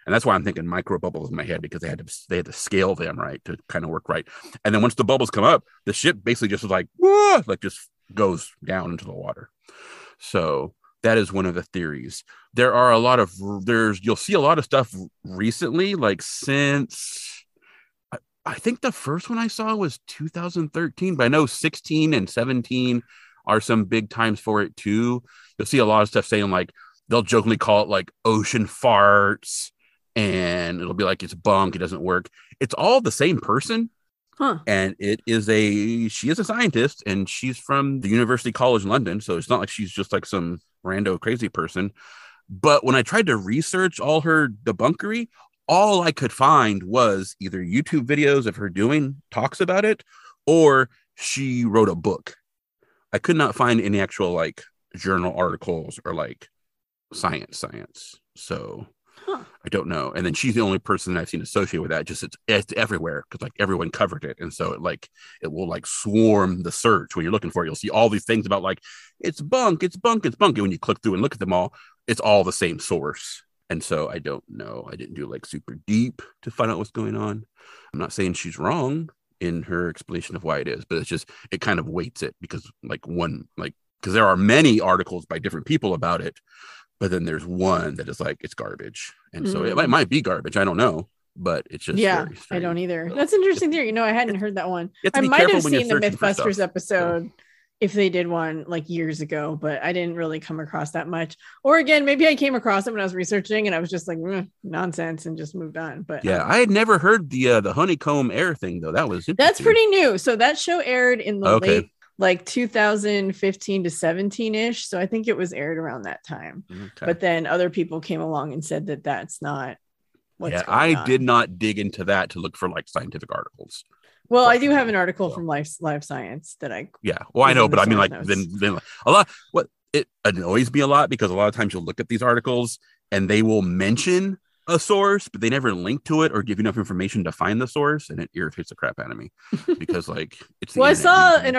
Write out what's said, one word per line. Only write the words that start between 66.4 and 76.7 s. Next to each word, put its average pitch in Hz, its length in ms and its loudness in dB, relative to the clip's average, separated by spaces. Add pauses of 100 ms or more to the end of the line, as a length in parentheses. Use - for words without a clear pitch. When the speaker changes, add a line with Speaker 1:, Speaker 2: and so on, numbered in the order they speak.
Speaker 1:
the 85 80 -6
search. - 440 0
When 85 80 -2
you're 85 80 -2
looking 104 180 -2
for 87 140 -2
it, 80 40 -6
you'll 76 80 -8
see 101 140 -8
all 107 200 4
these 101 160 -2
things 113 200 0
about, 95 160 -2
like, 92 200 -4 (400)
"It's 165 200 -6
bunk, 196 400 0
it's 180 140 -2
bunk, 226 300 0
it's 120 100 -2
bunk." 196 220 2
And 104 60 0
when 95 80 0
you 85 60 -6
click - 240 -4
through 107 120 0
and 95 100 -2
look 143 100 -2
at - 60 -12
them 92 140 -2
all, 90 200 0 (340)
it's 113 120 -2
all 104 240 6
the 90 80 -2
same 85 260 -2
source. - 640 -6 (280)
And 82 120 -6
so 78 280 -4
I 82 100 -10
don't 71 300 -8
know. 55 420 -14
I - 60 -16
didn't - 180 -16
do, 71 100 -10
like, 58 200 -12
super - 300 -14 (120)
deep 117 340 0 (220)
to 120 80 -10
find 113 180 -2
out 95 80 -4